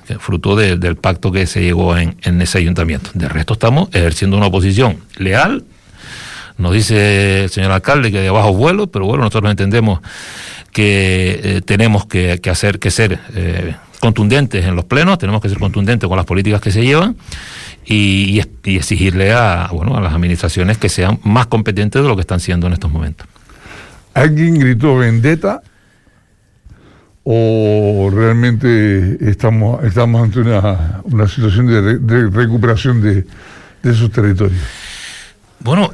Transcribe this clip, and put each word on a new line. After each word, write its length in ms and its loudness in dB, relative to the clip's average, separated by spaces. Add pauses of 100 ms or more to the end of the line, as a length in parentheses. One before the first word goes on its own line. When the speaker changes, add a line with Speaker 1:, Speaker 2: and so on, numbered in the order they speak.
Speaker 1:
que 60 -10
es 60 -6
fruto 380 -2
de, 200 2
del 200 -2
pacto 360 -2
que 140 0
se 160 -4
llegó 340 2
en, 240 -2
en 220 0
ese 160 -2
ayuntamiento. 560 -2
De 160 -4
resto 240 -2
estamos 400 2
ejerciendo 420 0
una 120 2
oposición 500 2 (180)
leal. 480 -2 (920)
Nos 160 0
dice 720 2
el 40 -4
señor 240 -2
alcalde 400 0
que 80 -2
de 80 0
bajo 240 2
vuelo, 360 2
pero 180 -4
bueno, 180 0
nosotros 260 0
entendemos 500 0 (680)
que, 720 0
eh, 220 -2
tenemos 400 2
que, 380 -2
que 80 -2
hacer, 280 -2
que 120 -2
ser, 300 0 (140)
eh, 400 -4 (260)
contundentes 640 2
en 100 0
los 80 -2
plenos, 320 2
tenemos 240 -2
que 80 -4
ser 100 -2
contundentes 480 0
con 120 -2
las 80 -2
políticas 340 0
que 100 -2
se 120 2
llevan 340 2 (720)
y, 460 2
y 80 2
ex-, 260 -10
y 100 0
exigirle 560 0
a, 400 0
bueno, 240 -2
a 60 -2
las 100 -2
administraciones 640 0
que 140 -2
sean 320 0
más 240 2
competentes 560 0
de 40 2
lo 100 0
que 40 -2
están 200 -2
siendo 260 -2
en 80 0
estos 160 -4
momentos. 360 -6 (840)
Speaker 2:
¿Alguien 460 2
gritó 400 4
vendetta 640 0 (1700)
o 840 2
realmente 1040 2 (100)
estamos, 540 0
estamos 400 2
ante 160 0
una, 640 0
una 240 0
situación 400 0
de 140 2
re-, 180 0
de 320 2
recuperación 720 0
de, 240 0 (560)
de 80 0
esos 220 2
territorios? 480 0 (960)
Speaker 1:
Bueno, 360 0